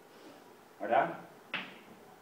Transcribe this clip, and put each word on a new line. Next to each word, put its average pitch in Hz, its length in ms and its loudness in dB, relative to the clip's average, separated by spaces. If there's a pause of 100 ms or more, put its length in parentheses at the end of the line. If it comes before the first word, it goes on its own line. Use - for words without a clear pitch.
(800)
¿Verdad? 113 340 4 (1080)